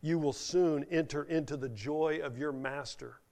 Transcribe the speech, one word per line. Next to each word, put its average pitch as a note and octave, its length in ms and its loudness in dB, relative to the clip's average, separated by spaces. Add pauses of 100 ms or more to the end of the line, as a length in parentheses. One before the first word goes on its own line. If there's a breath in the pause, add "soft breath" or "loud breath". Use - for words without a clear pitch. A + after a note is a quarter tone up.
you E3 160 2
will D3 160 2
soon E3 560 2
enter D3+ 340 0
into D3+ 320 0
the C3 140 -4
joy D3+ 520 0
of C3 140 -6
your C#3+ 160 -2
master. C3 680 -8 (120)